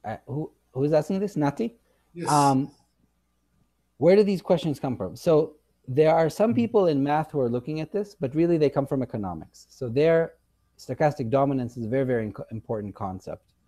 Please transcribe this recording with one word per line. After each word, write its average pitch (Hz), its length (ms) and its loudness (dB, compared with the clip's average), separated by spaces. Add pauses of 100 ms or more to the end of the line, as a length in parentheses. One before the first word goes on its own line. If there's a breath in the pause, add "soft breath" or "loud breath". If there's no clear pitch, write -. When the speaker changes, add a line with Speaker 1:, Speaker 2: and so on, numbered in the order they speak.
Speaker 1:
Uh, 107 120 -8 (100)
who, 147 260 -10 (200)
who 131 120 -2
is 151 80 0
asking 175 280 0
this? 202 140 -6
Nati? 156 400 -2 (380)
Speaker 2:
Yes. 165 180 -8
Speaker 1:
Um, 139 400 2 (1300)
where 175 200 6
do 214 60 6
these 196 200 0
questions 160 360 0
come 131 200 -6
from? 92 180 -8
So 156 380 2 (320)
there 156 280 4
are 165 140 2
some 214 220 0
Speaker 3:
Mm-hmm. - 60 0
Speaker 1:
people 220 320 2
in 139 140 2
math 151 280 0
who 147 100 -4
are 123 80 0
looking 123 320 -4
at 156 100 -8
this, 202 240 -6
but 135 200 -6
really 165 240 2
they 147 100 4
come 135 180 0
from 135 160 -2
economics. 95 680 -10
So 127 180 -10
their 160 460 2 (420)
stochastic 139 540 -2
dominance 135 480 0
is 113 80 -6
a - 20 -6
very, 131 160 0
very 113 260 -2
inco-, - 220 -14
important 107 420 -8
concept. - 600 -10 (140)